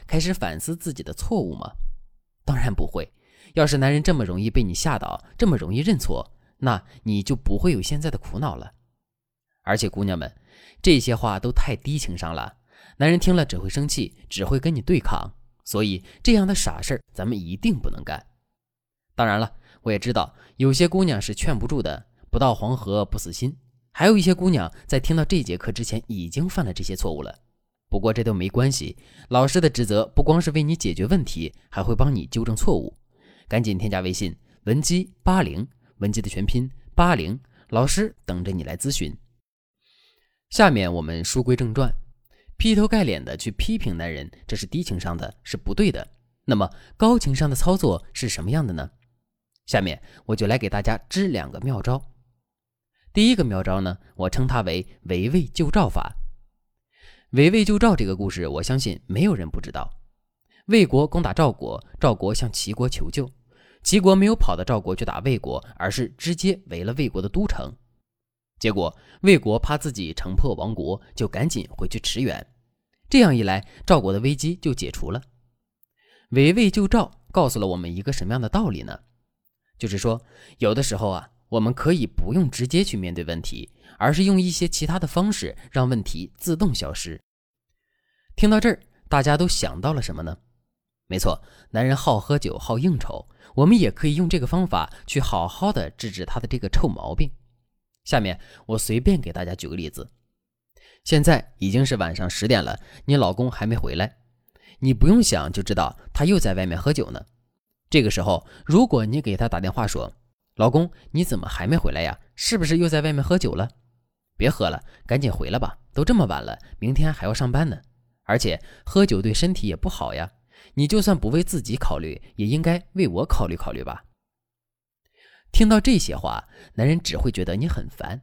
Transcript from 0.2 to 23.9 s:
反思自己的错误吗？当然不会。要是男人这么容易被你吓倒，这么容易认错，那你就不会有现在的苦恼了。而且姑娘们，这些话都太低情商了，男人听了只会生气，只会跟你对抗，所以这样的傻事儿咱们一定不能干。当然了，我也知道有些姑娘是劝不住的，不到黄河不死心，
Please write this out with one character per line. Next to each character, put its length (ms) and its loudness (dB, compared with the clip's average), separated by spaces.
反 260 -6
思 160 -6
自 180 -8
己 80 -14
的 120 -12
错 280 -4
误 140 -6
吗？ 160 -12
当 140 0
然 180 0
不 100 0
会。 240 -8
要 120 4
是 100 2
男 140 2
人 100 2
这 120 4
么 100 0
容 160 -4
易 100 -2
被 140 4
你 100 -2
吓 240 -2
倒， 280 -10
这 80 2
么 120 4
容 160 -6
易 60 0
认 200 2
错， 320 -4
那 220 0
你 180 -2
就 140 -4
不 220 0
会 160 2
有 80 -4
现 180 -4
在 100 -4
的 80 -6
苦 220 -10
恼 160 -6
了。 160 -16
而 120 -2
且 140 -2
姑 160 -4
娘 120 -2
们， 160 -10
这 160 6
些 160 0
话 240 -2
都 140 -4
太 240 2
低 240 -6
情 180 -8
商 160 -8
了， 220 -10
男 140 2
人 100 4
听 160 4
了 80 4
只 140 -6
会 100 -6
生 180 -2
气， 300 -4
只 160 -4
会 120 2
跟 160 -2
你 80 -2
对 200 2
抗， 320 -2
所 180 -2
以 180 -2
这 100 6
样 140 4
的 80 0
傻 260 -4
事 120 -4
儿 100 -8
咱 140 -6
们 100 -4
一 200 -8
定 200 0
不 120 -2
能 160 -4
干。 200 -10
当 120 2
然 100 2
了， 160 -2
我 100 -2
也 80 0
知 140 -4
道 200 -2
有 160 2
些 160 4
姑 160 2
娘 180 0
是 140 -6
劝 240 0
不 80 -4
住 140 -2
的， 240 -8
不 100 0
到 160 4
黄 220 -2
河 260 0
不 160 -6
死 140 -10
心， 240 -6